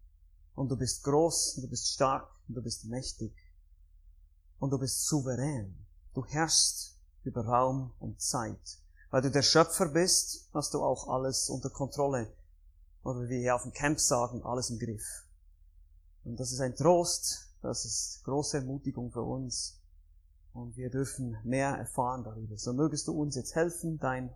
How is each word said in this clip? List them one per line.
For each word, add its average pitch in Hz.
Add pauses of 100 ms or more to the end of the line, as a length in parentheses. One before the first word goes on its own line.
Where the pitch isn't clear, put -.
(560)
Und 139
du 131
bist -
groß, 156
und 131
du 123
bist -
stark, 135 (200)
und 113
du 123
bist 113
mächtig. 113 (1300)
Und 139
du 139
bist -
souverän. 127 (260)
Du 131
herrschst - (240)
über 120
Raum 127
und -
Zeit. - (300)
Weil 131
du 135
der 139
Schöpfer 165
bist, -
hast -
du 143
auch 135
alles 131
unter 131
Kontrolle. 135 (720)
Oder 123
wie 120
wir 127
hier 123
auf 123
dem 127
Camp 147
sagen, 120
alles 123
im 113
Griff. 113 (1000)
Und 117
das 127
ist 127
ein 127
Trost, -
das 123
ist -
große 143
Ermutigung 131
für 117
uns. 127 (720)
Und 120
wir 123
dürfen 127
mehr 135
erfahren 123
darüber. 110
So 123
mögest 147
du 160
uns 151
jetzt -
helfen, 165
dein 127